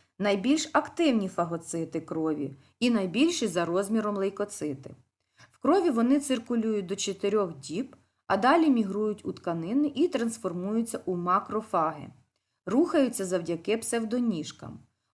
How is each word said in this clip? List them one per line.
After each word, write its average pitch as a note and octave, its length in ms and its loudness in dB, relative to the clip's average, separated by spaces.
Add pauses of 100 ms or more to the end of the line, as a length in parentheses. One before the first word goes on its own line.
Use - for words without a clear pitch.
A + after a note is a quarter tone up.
(180)
найбільш G#3 540 2
активні C4+ 560 2
фагоцити E3 720 -4
крові D#3 560 -4 (240)
і A#3+ 100 4
найбільші A3+ 560 2
за F3 180 -2
розміром G#3 520 0
лейкоцити. F#3+ 800 -6 (580)
В - 60 -20
крові E4+ 320 4
вони A#3+ 300 4
циркулюють A3+ 680 0
до F#3+ 100 -4
чотирьох G3 640 -2
діб, F3 380 -8 (300)
а F#3+ 100 2
далі D4 340 6
мігрують G#3 560 0
у F#3 60 -4
тканини F#3+ 600 -2
і E4 140 2
трансформуються A3 960 -2
у F3+ 120 -2
макрофаги. F3 920 0 (580)
Рухаються B3+ 580 2
завдяки F3 520 -2
псевдоніжкам. A3+ 1000 -4 (360)